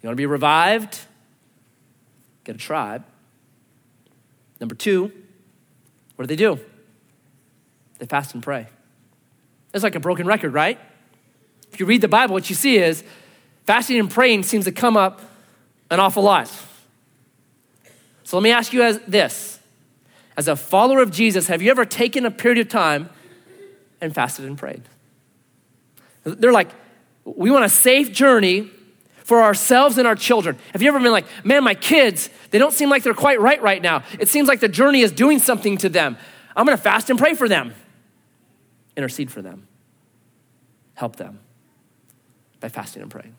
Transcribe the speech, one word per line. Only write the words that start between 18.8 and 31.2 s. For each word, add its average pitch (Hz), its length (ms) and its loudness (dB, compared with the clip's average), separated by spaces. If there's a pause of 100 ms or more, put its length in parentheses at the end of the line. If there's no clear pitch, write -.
as 226 260 0
this. 180 500 -4 (800)
As 147 100 -4
a 156 80 0
follower 240 460 2
of 233 100 2
Jesus, 185 380 -2
have 170 140 -4
you 214 100 2
ever 254 120 2
taken 247 420 -4
a 220 40 -2
period 233 340 0
of - 40 -12
time 160 400 -2 (920)
and 160 140 -8
fasted 135 300 -6
and 139 120 -14
prayed? - 260 -14 (1400)
They're 214 300 2
like, 202 180 2 (540)
"We 190 260 -2
want 269 140 4
a 202 40 2
safe 254 440 2
journey 208 580 2 (520)
for 233 200 4
ourselves 247 560 4
and 247 80 2
our 226 100 2
children." 170 400 -2 (160)
Have 185 100 -2
you 269 60 4
ever 285 100 2
been 240 140 4
like, 196 140 0 (180)